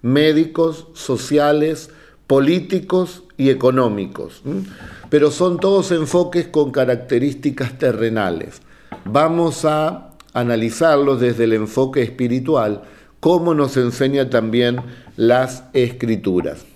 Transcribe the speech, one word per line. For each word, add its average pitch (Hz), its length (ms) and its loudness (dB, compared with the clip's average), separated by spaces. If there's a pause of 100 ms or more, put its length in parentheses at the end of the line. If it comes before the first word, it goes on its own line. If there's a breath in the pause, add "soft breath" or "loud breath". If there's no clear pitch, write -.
médicos, 156 880 0
sociales, 147 960 -2 (380 loud breath)
políticos 170 960 0 (140)
y 135 120 2
económicos, 127 960 -2
¿m? 190 180 -6 (480 loud breath)
Pero 147 180 4
son 180 300 0
todos 190 320 2
enfoques 170 560 0
con 147 240 0
características 127 1040 -2
terrenales. 110 840 -2 (440 loud breath)
Vamos 160 580 0
a 156 520 -2 (180)
analizarlos 123 880 2
desde 117 220 2
el 110 100 4
enfoque 131 480 0
espiritual, 123 800 -2 (380 loud breath)
como 170 340 2
nos 139 240 0
enseña 127 540 0
también 120 500 0 (340 loud breath)
las 123 580 0
Escrituras. 104 920 -2 (100)